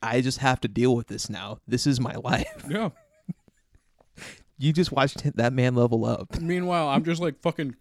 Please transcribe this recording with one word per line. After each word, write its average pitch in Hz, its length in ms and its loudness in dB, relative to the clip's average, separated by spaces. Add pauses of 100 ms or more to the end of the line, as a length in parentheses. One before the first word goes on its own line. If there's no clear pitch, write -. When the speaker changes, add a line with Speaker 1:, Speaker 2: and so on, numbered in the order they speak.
Speaker 1:
"I 113 160 0
just 127 200 0
have 131 220 2
to 120 60 0
deal 120 260 4
with 120 140 -2
this - 220 -8
now. 104 360 -10
This - 220 0
is 131 140 4
my 117 140 -4
<laughs> - 80 -10
life." - 460 -2
Speaker 2:
Yeah. 196 200 -2 (1700)
Speaker 1:
You 147 160 2
just 170 180 2
watched 143 340 0
h-, 143 100 0
that 120 180 2
man 127 220 2
level 120 300 4
up. 117 360 -4
Speaker 2:
Meanwhile, 175 480 0
I'm 147 160 2
just, 170 160 -2
like, 160 200 -4
fucking 151 400 -4